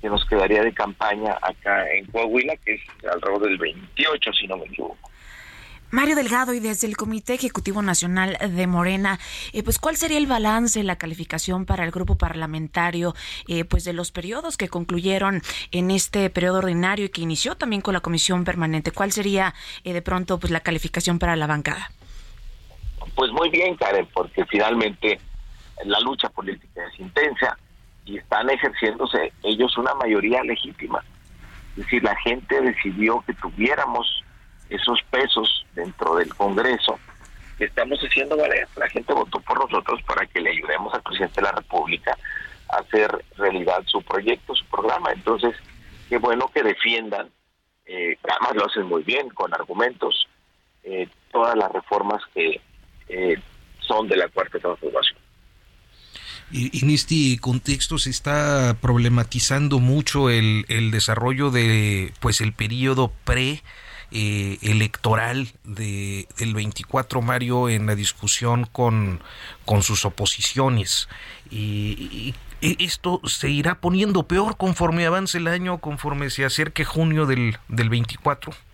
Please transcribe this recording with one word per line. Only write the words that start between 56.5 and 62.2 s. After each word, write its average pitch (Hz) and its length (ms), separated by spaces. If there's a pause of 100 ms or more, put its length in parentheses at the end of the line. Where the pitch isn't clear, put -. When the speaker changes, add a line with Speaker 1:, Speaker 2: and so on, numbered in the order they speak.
Speaker 3:
Y, 123 320
en 143 60
este 147 500
contexto 135 580
se 135 120
está 143 720
problematizando 123 1000
mucho 135 500
el, 110 380
el 113 240
desarrollo 120 600
de, 107 680
pues, 113 220